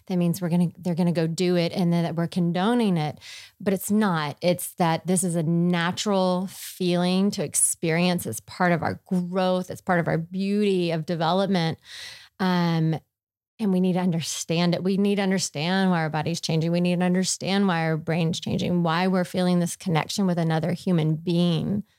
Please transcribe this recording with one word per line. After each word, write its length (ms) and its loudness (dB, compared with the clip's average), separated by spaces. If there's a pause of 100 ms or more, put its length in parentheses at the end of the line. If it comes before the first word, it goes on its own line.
that 80 0
means 260 0
we're 60 -2
gonna, 280 2
they're 200 -4
gonna 160 2
go 160 0
do 260 0
it 180 2
and 200 0
then 100 2
that 140 -4
we're 100 -2
condoning 720 0
it. 240 -2 (400)
But 120 -2
it's 160 -4
not. 540 0
It's 320 0
that 320 2
this 160 0
is 140 -2
a 80 0
natural 1080 0
feeling 840 0
to 120 -4
experience 840 0
as 140 -8
part 320 2
of 100 2
our 240 -2
growth, 640 0
as 100 -10
part 200 2
of 80 0
our 100 2
beauty 720 0
of 160 -2
development. 720 0 (600)
Um, 580 2 (640)
and 120 0
we 80 2
need 140 2
to 60 0
understand 720 0
it. 80 -2
We 140 0
need 200 2
to 60 0
understand 680 0
why 80 2
our 100 -2
body's 300 -2
changing. 320 0
We 80 2
need 180 2
to 80 2
understand 640 0
why 160 0
our 120 0
brain's 440 -2
changing, 420 -2
why 240 2
we're 180 2
feeling 360 0
this 160 -4
connection 500 -2
with 120 0
another 340 0
human 420 0
being. 680 0 (140)